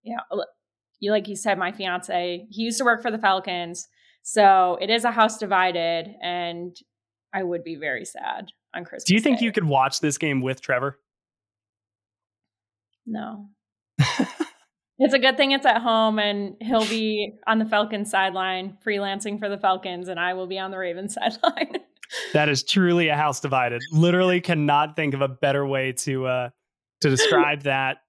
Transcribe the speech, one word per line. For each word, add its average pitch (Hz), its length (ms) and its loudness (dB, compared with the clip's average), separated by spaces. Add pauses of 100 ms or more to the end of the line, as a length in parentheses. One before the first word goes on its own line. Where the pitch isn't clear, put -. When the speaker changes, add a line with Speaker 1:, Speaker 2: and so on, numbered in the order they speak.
Speaker 1:
You 226 160 -8
know, - 40 -6 (180)
l-, - 80 -6 (520)
you, 202 120 -2
like 214 180 0
you 196 80 -8
said, 202 200 0
my 180 140 -2
fiance, 180 800 -4
he 202 140 -8
used 226 160 -4
to 269 40 -2
work 233 180 2
for 247 80 -2
the 220 80 -4
Falcons. 185 720 -2 (340)
So 190 600 6
it 196 80 -2
is 226 160 2
a 240 60 2
house 220 260 2
divided, 175 720 0 (120)
and 175 540 -6 (580)
I 196 100 -4
would 175 200 -4
be 165 140 -8
very 139 260 -4
sad - 440 -8 (280)
on 175 80 -8
Christmas - 220 -14
Speaker 2:
Do 180 100 2
you 226 60 2
think 233 180 2
Speaker 1:
Day. 226 60 0
Speaker 2:
you 220 80 -2
could 214 120 0
watch 139 360 2
this 147 160 0
game 143 240 0
with 131 200 -4
Trevor? 135 380 -2 (2000)
Speaker 1:
No. 214 420 -10 (520)
Speaker 2:
<laughs> 143 80 4 (920)
Speaker 1:
It's 262 160 4
a 277 40 4
good 262 180 2
thing 269 140 2
it's 269 140 0
at 233 160 4
home, 220 380 2
and 202 420 -2
he'll 220 260 2
be 214 460 -2 (140)
on 220 100 4
the 220 80 2
Falcons 214 460 0
sideline 190 760 -2
freelancing 202 540 -4
for 208 100 -4
the 202 80 -4
Falcons, 185 500 -2
and 180 120 -6
I 180 160 0
will 185 100 -6
be 190 140 -8
on 190 100 -6
the 190 80 -10
Ravens 185 380 -6
<laughs> - 40 -6
sideline. - 580 -2 (560)
Speaker 2:
That 151 140 4
is 139 160 0
truly 175 460 4
a 147 80 2
house 147 220 0
divided. 127 420 -2 (100)
Literally 180 480 4
cannot 151 560 2
think 147 200 -2
of 135 60 -2
a 139 60 2
better 139 380 0
way 135 280 -2
to, 131 340 -4
uh, 123 220 -2 (520)
to 151 80 4
describe 147 520 2
Speaker 1:
<laughs> - 20 -18
Speaker 2:
that 135 340 -2 (120)